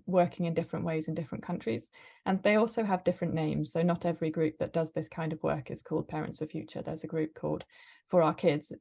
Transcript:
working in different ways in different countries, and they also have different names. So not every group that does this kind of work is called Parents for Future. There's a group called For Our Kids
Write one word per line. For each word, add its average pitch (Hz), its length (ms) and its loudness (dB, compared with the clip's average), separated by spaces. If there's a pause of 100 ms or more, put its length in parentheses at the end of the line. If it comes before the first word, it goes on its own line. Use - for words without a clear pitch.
working 175 400 2
in 165 80 0
different 165 300 -2
ways 160 220 0
in 160 80 -4
different 156 300 -6
countries, - 440 -4 (360)
and 185 180 0
they 208 140 6
also 226 260 2
have 196 220 0
different 175 280 0
names. 151 380 0
So 165 120 0
not 170 220 2
every 165 260 0
group 160 280 0
that - 140 -2
does 160 180 0
this - 180 -6
kind 160 240 -4
of 160 120 -6
work 147 260 -2
is - 120 -10
called 156 260 -4
Parents 160 300 -6
for 156 80 -4
Future. 160 360 -8
There's - 220 -8
a - 20 -8
group 156 280 -4
called - 300 -4 (440)
For 175 160 6
Our 160 100 4
Kids 151 460 2